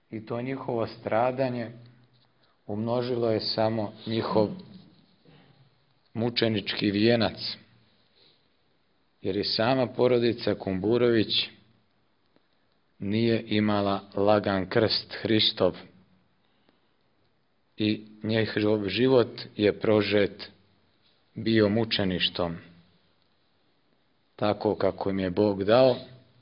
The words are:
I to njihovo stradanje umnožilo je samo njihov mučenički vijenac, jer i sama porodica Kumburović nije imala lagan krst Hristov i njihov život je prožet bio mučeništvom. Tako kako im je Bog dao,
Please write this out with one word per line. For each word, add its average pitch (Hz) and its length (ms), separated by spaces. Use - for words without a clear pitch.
I 107 160
to 120 160
njihovo 127 460
stradanje 123 840
umnožilo 117 640
je 107 80
samo 110 540
njihov 107 420
mučenički 110 760
vijenac, 107 460
jer 98 160
i 98 60
sama 123 440
porodica 120 680
Kumburović 110 920
nije 113 480
imala 104 540
lagan 101 540
krst - 520
Hristov 107 540
i 107 300
njihov 107 640
život 120 540
je 104 240
prožet 104 720
bio 110 340
mučeništvom. 92 880
Tako 104 400
kako 95 340
im 98 100
je 95 100
Bog 98 340
dao, 123 320